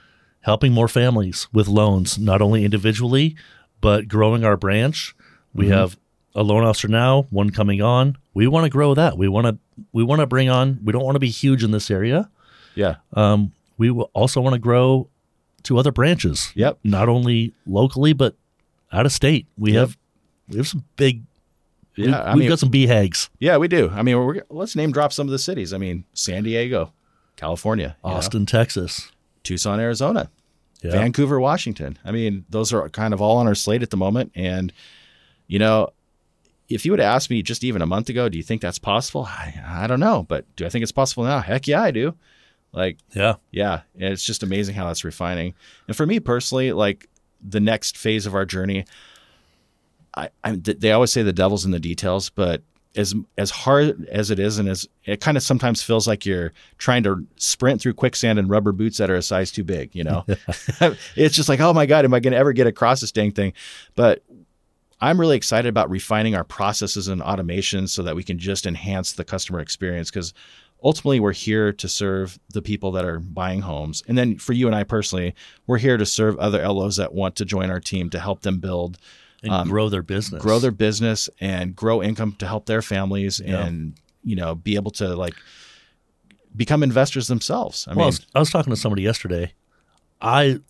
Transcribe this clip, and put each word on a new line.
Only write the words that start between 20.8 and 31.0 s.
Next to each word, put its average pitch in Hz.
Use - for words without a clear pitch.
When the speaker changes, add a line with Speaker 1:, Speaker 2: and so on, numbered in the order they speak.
Speaker 1:
big, 123
Speaker 2:
Yeah, 101
Speaker 1:
we've, 135
Speaker 2:
I 107
Speaker 1:
we've 147
Speaker 2:
mean, 127
Speaker 1:
got -
some 127
B 135
hags. 104
Speaker 2:
Yeah, 160
we 165
do. 143
I 104
mean, 123
we're, 127
let's 175
name 151
drop 147
some 143
of 135
the 135
cities. 117
I 95
mean, 90
San 98
Diego, 113
California, 85
you 90
know. 85
Speaker 1:
Austin, 101
Texas. 104
Speaker 2:
Tucson, 101
Arizona. 120
Speaker 1:
Yeah. 85
Speaker 2:
Vancouver, 127